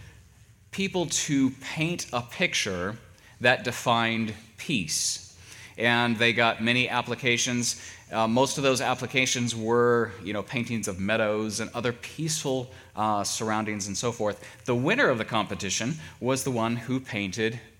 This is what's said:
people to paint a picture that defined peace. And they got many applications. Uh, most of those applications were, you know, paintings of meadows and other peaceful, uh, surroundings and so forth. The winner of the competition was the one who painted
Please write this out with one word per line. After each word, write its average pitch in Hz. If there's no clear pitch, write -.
people 185
to 135
paint 170
a 123
picture 110
that 120
defined 113
peace. -
And 120
they 117
got 113
many 120
applications. 120
Uh, 113
most 127
of 143
those 131
applications 123
were, 117
you 92
know, 104
paintings 117
of 95
meadows 107
and 113
other 120
peaceful, 135
uh, 104
surroundings 107
and 98
so 123
forth. 107
The 123
winner 185
of 123
the 107
competition 104
was 131
the 139
one 117
who 127
painted 110